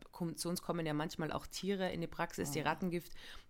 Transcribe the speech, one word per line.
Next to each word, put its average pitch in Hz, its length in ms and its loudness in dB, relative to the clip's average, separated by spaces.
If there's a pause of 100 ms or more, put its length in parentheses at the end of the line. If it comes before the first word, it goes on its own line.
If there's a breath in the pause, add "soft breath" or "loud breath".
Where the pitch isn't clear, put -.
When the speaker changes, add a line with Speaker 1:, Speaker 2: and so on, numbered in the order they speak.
(120)
Speaker 1:
kommt, 165 260 0
zu - 100 0
uns 175 140 0
kommen 170 240 0
ja 151 80 2
manchmal 156 380 2
auch - 160 -2
Tiere 190 420 2
in 170 100 -2
die 165 60 0
Praxis, 170 460 0
die 151 80 2
Speaker 2:
Oh. 143 60 0
Speaker 1:
Rattengift, 165 440 2 (400 loud breath)